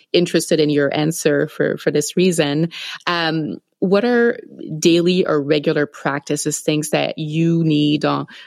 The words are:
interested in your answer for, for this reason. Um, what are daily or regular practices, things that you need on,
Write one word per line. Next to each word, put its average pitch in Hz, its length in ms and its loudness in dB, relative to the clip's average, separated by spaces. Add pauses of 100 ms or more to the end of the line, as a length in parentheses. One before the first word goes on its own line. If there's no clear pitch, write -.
(120)
interested 170 480 2
in 151 100 2
your 143 240 0
answer 151 540 0
for, - 300 -2
for - 120 -2
this 147 260 -2
reason. 165 540 2 (380)
Um, 160 520 -2 (200)
what 196 240 2
are 240 340 2 (400)
daily 175 480 4
or 147 160 0
regular 147 440 0
practices, 147 720 -4
things 151 300 -2
that - 280 -2
you 165 460 0
need 147 400 2
on, 143 240 -2 (180)